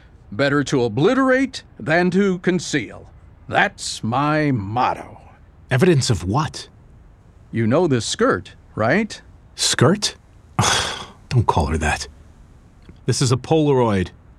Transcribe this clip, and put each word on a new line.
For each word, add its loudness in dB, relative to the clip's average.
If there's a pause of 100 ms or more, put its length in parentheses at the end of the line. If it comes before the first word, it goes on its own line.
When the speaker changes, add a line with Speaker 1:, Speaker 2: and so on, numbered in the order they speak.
(320)
Speaker 1:
Better 0
to 0
obliterate 0 (140)
than 0
to 0
conceal. -4 (400)
That's -2
my 0
motto. -4 (500)
Speaker 2:
Evidence 2
of -2
what? -4 (840)
Speaker 1:
You -2
know 2
this 0
skirt, -2 (200)
right? 0 (340)
Speaker 2:
Skirt? 2 (1120)
Don't 2
call 2
her -2
that. -2 (960)
This 0
is 2
a 2
Polaroid. 2 (280)